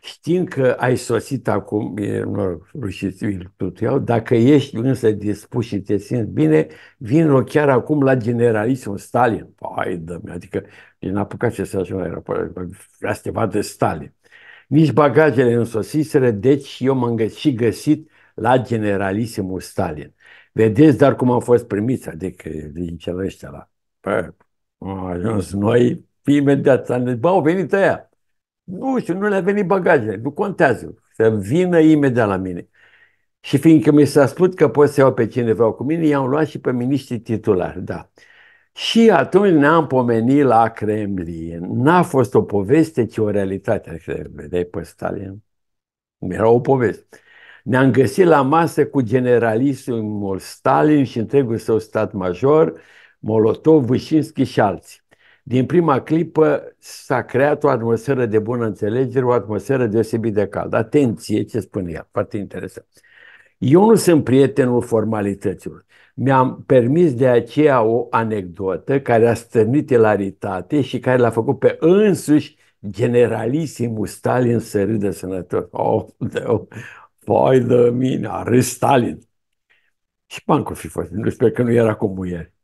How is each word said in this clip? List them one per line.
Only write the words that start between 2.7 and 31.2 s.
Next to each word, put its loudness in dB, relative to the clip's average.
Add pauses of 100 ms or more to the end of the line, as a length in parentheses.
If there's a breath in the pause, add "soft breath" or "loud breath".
rușiți, -8
îl -6
tutuiau, -4
„dacă 0
ești 4
însă 0
dispus -6
și -6
te -4
simți -4
bine, 2 (320 loud breath)
vino 2
chiar 0
acum 2
la 4
generalisimul -2
Stalin.” -2
Păi, -8
dă-mi, -12
adică, -8 (360 loud breath)
nici -8
n-a -2
apucat -4
să -6
ajungă -6
la -6
aeroport, -8 (460)
vrea -6
să -8
te -10
vadă -4
Stalin. -6 (540 loud breath)
„Nici 4
bagajele 4
nu 0
sosiseră, -2
deci -2
eu 0
m-am -2
găs-, -4
și 0
găsit -2 (240 soft breath)
la 2
generalisimul -4
Stalin. -8 (380 soft breath)
Vedeți, 4
dar 4
cum 0
am 2
fost 0
primiți”, -4
adică -12 (240)
din -10
cel -10
ăștia -10
la, -20 (300)
pă, -6 (440)
am -10
ajuns -6
noi, 0 (200)
imediat, 2
am -2
zis, -2
„Bă, -2
au 2
venit 0
ăia.” 0 (540)
„Nu -4
știu, -4
nu -2
le-a 0
venit -2
bagajele, 0
nu -8
contează, -2 (200)
să 2